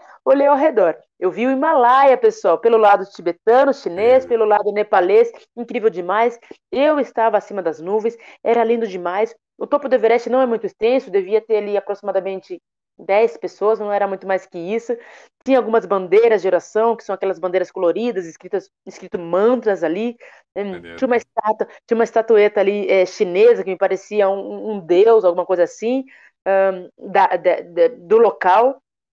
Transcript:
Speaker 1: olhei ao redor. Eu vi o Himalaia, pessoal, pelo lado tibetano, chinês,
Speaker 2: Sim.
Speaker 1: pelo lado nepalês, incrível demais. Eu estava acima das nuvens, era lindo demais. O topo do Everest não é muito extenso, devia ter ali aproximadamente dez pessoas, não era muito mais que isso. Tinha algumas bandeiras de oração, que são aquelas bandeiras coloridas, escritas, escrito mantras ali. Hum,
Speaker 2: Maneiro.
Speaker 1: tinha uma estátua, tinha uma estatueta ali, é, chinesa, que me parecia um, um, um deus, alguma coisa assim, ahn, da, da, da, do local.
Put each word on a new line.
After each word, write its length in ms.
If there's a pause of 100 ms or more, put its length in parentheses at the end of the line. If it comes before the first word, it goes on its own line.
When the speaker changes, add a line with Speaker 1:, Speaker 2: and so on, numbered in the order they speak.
(240)
Speaker 1:
olhei 220
ao 100
redor. 400 (220)
Eu 100
vi 160
o 60
Himalaia, 680
pessoal, 400
pelo 220
lado 280
tibetano, 680
chinês, 480
Speaker 2:
Sim. 60
Speaker 1:
pelo 160
lado 260
nepalês, 640 (240)
incrível 340
demais. 480 (320)
Eu 300
estava 360
acima 240
das 200
nuvens, 360 (280)
era 180
lindo 240
demais. 480 (240)
O 80
topo 220
do 80
Everest 340
não 100
é 60
muito 200
extenso, 440
devia 300
ter 160
ali 200
aproximadamente 840 (340)
dez 400
pessoas, 440
não 120
era 140
muito 180
mais 220
que 100
isso. 400 (480)
Tinha 140
algumas 260
bandeiras 560
de 60
oração, 480
que 80
são 100
aquelas 280
bandeiras 320
coloridas, 520
escritas, 460 (160)
escrito 320
mantras 640
ali. 340 (380)
Hum, 160
Speaker 2:
Maneiro. 260
Speaker 1:
tinha 120
uma 80
estátua, 500 (220)
tinha 100
uma 60
estatueta 560
ali, 280
é, 160
chinesa, 600
que 60
me 60
parecia 520
um, 100
um, 360
um 60
deus, 440
alguma 200
coisa 200
assim, 400 (420)
ahn, 500
da, 300
da, 360
da, 260 (100)
do 200
local. 640 (380)